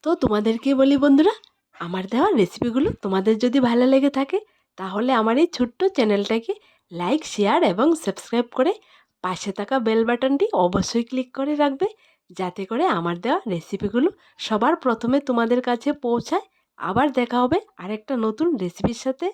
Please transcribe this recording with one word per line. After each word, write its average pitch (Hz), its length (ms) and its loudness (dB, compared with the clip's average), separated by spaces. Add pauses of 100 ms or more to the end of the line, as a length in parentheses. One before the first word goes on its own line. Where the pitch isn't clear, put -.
তো 302 120 -2
তোমাদেরকে 226 600 0
বলি 269 220 4
বন্ধুরা, 294 360 6 (460)
আমার 175 240 -6 (100)
দেওয়া 302 180 2
রেসিপিগুলো 240 580 0 (120)
তোমাদের 190 420 2
যদি 247 160 2
ভালো 240 280 2
লেগে 269 300 4
থাকে, 277 200 -2 (400)
তাহলে 202 360 -4
আমার 226 240 2
এই 339 160 4
ছোট্ট 247 260 -4 (160)
চ্যানেলটাকে 220 580 0 (380)
লাইক, 185 340 0
শেয়ার 208 380 0
এবং 214 320 2
সাবস্ক্রাইব 233 580 -4
করে 294 200 2 (500)
পাশে 185 280 -6
থাকা 202 280 -6
বেল 226 260 2
বাটনটি 262 400 0 (200)
অবশ্যই 196 440 -2
ক্লিক 254 280 -6
করে 277 180 -2
রাখবে, 285 320 0 (420)
যাতে 185 360 -8
করে 240 240 -2
আমার 170 320 -2
দেওয়া 285 260 -2
রেসিপিগুলো 202 600 -2 (300)
সবার 220 340 0 (100)
প্রথমে 240 360 0
তোমাদের 240 420 0
কাছে 247 280 -2 (140)
পৌঁছায়। 240 420 -2 (340)
আবার 208 280 0 (120)
দেখা 240 240 -2
হবে 269 140 0 (200)
আরেকটা 214 400 -8
নতুন 220 300 -2 (100)
রেসিপির 185 480 -4
সাথে। 262 280 -4